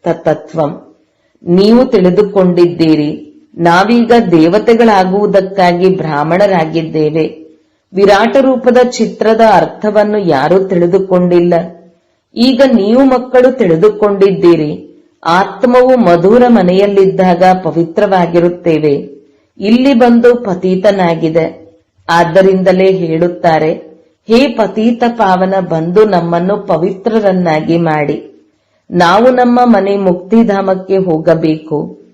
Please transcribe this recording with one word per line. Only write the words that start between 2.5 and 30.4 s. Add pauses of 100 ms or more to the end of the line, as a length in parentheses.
ನಾವೀಗ (200)
ದೇವತೆಗಳಾಗುವುದಕ್ಕಾಗಿ
ಬ್ರಾಹ್ಮಣರಾಗಿದ್ದೇವೆ. (560)
ವಿರಾಟ
ರೂಪದ (120)
ಚಿತ್ರದ (120)
ಅರ್ಥವನ್ನು
ಯಾರೂ
ತಿಳಿದುಕೊಂಡಿಲ್ಲ. (800)
ಈಗ (120)
ನೀವು
ಮಕ್ಕಳು
ತಿಳಿದುಕೊಂಡಿದ್ದೀರಿ, (360)
ಆತ್ಮವು
ಮಧುರ
ಮನೆಯಲ್ಲಿದ್ದಾಗ (200)
ಪವಿತ್ರವಾಗಿರುತ್ತೇವೆ, (440)
ಇಲ್ಲಿ
ಬಂದು
ಪತೀತನಾಗಿದೆ. (340)
ಆದ್ದರಿಂದಲೇ
ಹೇಳುತ್ತಾರೆ, (460)
"ಹೇ
ಪತೀತ
ಪಾವನ,
ಬಂದು
ನಮ್ಮನ್ನು
ಪವಿತ್ರರನ್ನಾಗಿ
ಮಾಡಿ. (680)
ನಾವು
ನಮ್ಮ
ಮನೆ
ಮುಕ್ತಿಧಾಮಕ್ಕೆ